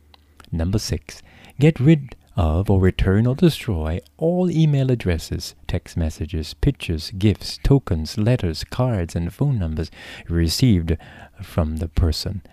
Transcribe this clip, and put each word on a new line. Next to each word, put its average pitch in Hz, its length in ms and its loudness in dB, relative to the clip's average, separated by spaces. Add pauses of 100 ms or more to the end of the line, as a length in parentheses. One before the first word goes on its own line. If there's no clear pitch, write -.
(520)
Number 90 260 0
six, - 440 -8 (360)
get 156 220 4
rid 139 340 4 (220)
of 85 340 2
or 95 100 4
return 95 460 4
or 127 80 0
destroy 87 680 0 (160)
all 175 340 0
email 139 400 2
addresses, 87 640 -2 (120)
text - 300 -6
messages, 80 580 -4
pictures, - 640 -2
gifts, 98 460 0
tokens, 85 520 0
letters, 104 480 0
cards, 107 520 -4
and 85 160 -4
phone 139 260 -2
numbers 80 320 -4 (380)
received 85 680 2 (460)
from 80 360 -4
the 80 100 -6
person. 90 540 -2 (100)